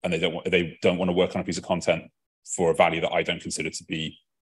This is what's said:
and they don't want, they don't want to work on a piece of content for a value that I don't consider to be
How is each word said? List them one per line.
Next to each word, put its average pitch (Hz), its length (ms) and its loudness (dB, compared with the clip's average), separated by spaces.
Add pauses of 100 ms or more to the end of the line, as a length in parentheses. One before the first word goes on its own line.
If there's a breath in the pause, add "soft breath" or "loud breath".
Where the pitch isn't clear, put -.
and 90 100 0
they 82 60 0
don't 85 160 0
want, 87 160 -4
they 87 320 0
don't 90 160 4
want 92 100 0
to 87 40 2
work 90 220 2
on 95 60 -2
a - 20 -6
piece 85 140 -4
of 87 60 -8
content 85 400 0 (420)
for 85 240 0
a 82 60 4
value 82 260 4
that 80 100 0
I 85 120 0
don't 85 180 -4
consider 80 300 -6
to - 140 -12
be 78 340 -8 (320)